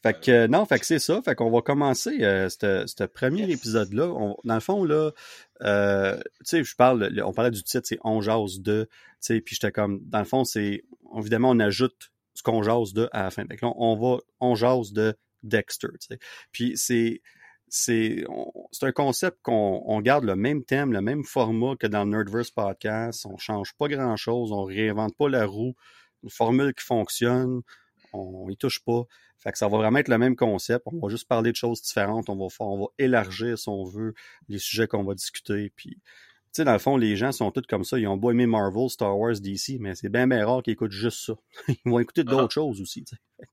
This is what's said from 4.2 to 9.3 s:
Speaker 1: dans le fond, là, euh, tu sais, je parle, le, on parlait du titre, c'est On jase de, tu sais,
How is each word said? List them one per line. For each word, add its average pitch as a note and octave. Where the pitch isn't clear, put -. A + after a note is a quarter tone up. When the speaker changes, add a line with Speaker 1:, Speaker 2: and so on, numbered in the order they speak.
Speaker 1:
dans A2+
le A2
fond, G3
là, D#3
euh, G2+
tu -
sais, D#3+
je -
parle, B2
le, G2+
on G2
parlait A#2+
du G2+
titre, -
c'est G#2+
On A2
jase G#2
de, G#2+
tu -
sais, A2+